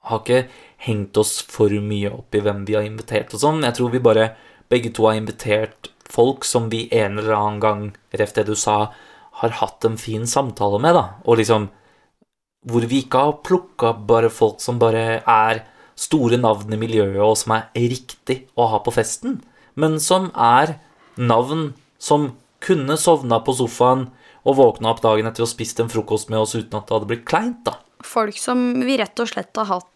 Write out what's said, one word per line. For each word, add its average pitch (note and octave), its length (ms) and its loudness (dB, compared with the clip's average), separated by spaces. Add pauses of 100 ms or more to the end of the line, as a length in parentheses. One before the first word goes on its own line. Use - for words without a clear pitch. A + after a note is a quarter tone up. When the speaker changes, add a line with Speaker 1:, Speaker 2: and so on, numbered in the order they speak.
Speaker 1:
har A2+ 180 -4
ikke B2+ 240 0 (320)
hengt G#2 400 -4
oss - 240 0
for G#2 300 0
mye G#2 400 -4
opp - 240 -10
i G#2 40 4
hvem G2+ 260 -2
vi G#2+ 100 -2
har G#2 80 0
invitert G#2+ 500 -8
og A2 100 -4
sånn. D#3 200 2
Jeg A#2+ 120 -2
tror B2 160 -2
vi B2+ 80 0
bare, A2+ 300 4 (420)
begge A#2+ 220 0
to A2 140 2
har A2 120 2
invitert G#2+ 720 -4 (100)
folk - 440 2
som A2+ 240 -2
vi A2+ 220 -4
en G#2+ 280 0
eller G#2+ 160 0
annen G#2 240 -2
gang, G#2 260 0 (280)
ref G#2 200 -2
det G#2 140 0
du G#2 80 -2
sa, G#2+ 380 0 (400)
har - 160 -2
hatt - 340 -6
en A2+ 140 0
fin A2 260 -8
samtale A2+ 560 0
med, E3 160 4
da. C3+ 100 4 (160)
Og A2+ 200 4
liksom, G#2 260 2 (960)
hvor A#2 220 0
vi C3 160 -2
ikke B2+ 160 0
har D3 220 0
plukket A#2 680 -2
bare A#2 240 4
folk - 300 0
som B2 180 -4
bare A2+ 400 2
er A2 460 2 (280)
store B2 440 0
navn G#2+ 360 0
i G#2+ 40 -4
miljøet, G#2+ 440 0
og G#2+ 160 4
som A2 180 -2
er A2+ 160 -4
riktig A#2+ 680 -4 (100)
å A#2+ 160 2
ha G#2+ 160 0
på B2 80 -2
festen, A#3 460 -4 (400)
men D#3 200 0
som F#3 340 0
er B2+ 420 4 (440)
navn B2 520 0 (240)
som D3 400 0 (240)
kunne D3+ 420 -2
sovna C3 400 2
på C3 160 -2
sofaen B2 540 2 (360)
og C3+ 140 2
våkna A2+ 320 4
opp A2+ 100 -2
dagen A2 240 2
etter A#2 200 -2
og A2+ 40 -4
spist - 300 -8
en A#2 100 0
frokost G#2+ 400 -4
med A2 120 0
oss G#2+ 120 -2
uten A2 240 -6
at G2+ 100 -10
det A2 100 0
hadde G#2 120 -4
blitt A#2 160 -6
kleint, A3+ 380 -2
da. - 140 -6 (240)
Speaker 2:
Folk G#3+ 360 -4
som B3 280 -2 (160)
vi B3+ 180 0
rett G3+ 200 -6
og A#3 120 -4
slett - 240 -10
har G#3+ 160 -4
hatt F3+ 240 -6